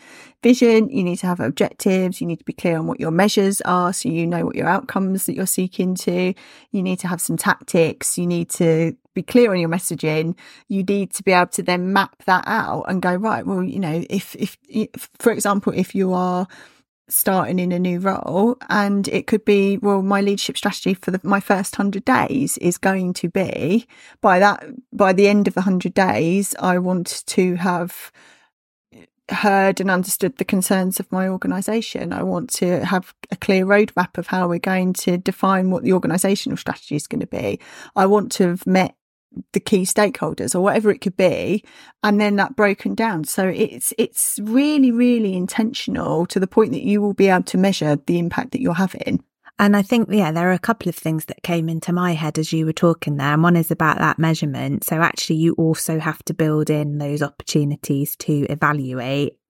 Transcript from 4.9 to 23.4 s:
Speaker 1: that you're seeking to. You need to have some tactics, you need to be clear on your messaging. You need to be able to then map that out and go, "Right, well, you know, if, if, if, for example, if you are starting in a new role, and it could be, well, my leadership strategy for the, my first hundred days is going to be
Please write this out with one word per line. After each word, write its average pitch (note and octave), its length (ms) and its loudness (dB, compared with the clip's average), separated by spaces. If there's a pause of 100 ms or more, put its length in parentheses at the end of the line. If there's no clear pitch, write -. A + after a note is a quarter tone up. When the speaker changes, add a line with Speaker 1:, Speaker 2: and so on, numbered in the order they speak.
Speaker 1:
that F3+ 80 -4
you're F#3+ 140 -4
seeking F#3 480 -2
to. F3+ 400 -2 (360)
You F#3+ 120 -2
need F#3 160 -2
to - 80 -8
have F3 140 -6
some E3+ 160 -4
tactics, - 800 0
you F3 80 -2
need E3+ 240 -2
to E3 440 2 (200)
be F#3 80 -4
clear A#3+ 260 4
on F#3 100 0
your E3+ 100 0
messaging. D#3+ 680 -2 (300)
You G3 160 -2
need G3 300 -2
to - 100 -10
be G3 80 2
able F3+ 220 4
to F#3 100 -6
then F3+ 280 -2
map G3 340 0
that F#3 200 2
out D#3+ 420 -4
and F#3 140 -2
go, F3+ 140 0
"Right, G3+ 320 -4
well, F#3 160 -2
you F#3 160 -6
know, E3 320 -4
if, - 240 -6
if, - 220 -6 (120)
if, - 480 -6
for A#3 140 2
example, G3+ 440 0
if - 200 -2
you F#3 180 0
are F3+ 340 0 (600)
starting F#3 520 0
in F3+ 120 0
a F3 60 0
new F3+ 220 0
role, G3 580 0 (100)
and G3+ 420 0
it - 180 -2
could G#3+ 180 0
be, G3+ 320 4
well, G3+ 240 2
my G3 200 0
leadership G3+ 360 -2
strategy F#3 380 -2
for - 160 -4
the, F#3 100 -4
my G3 180 2
first G3 360 -2
hundred G3+ 280 -2
days - 540 0
is F3 220 -2
going F#3+ 340 0
to F3 160 -4
be F#3 560 -2 (360)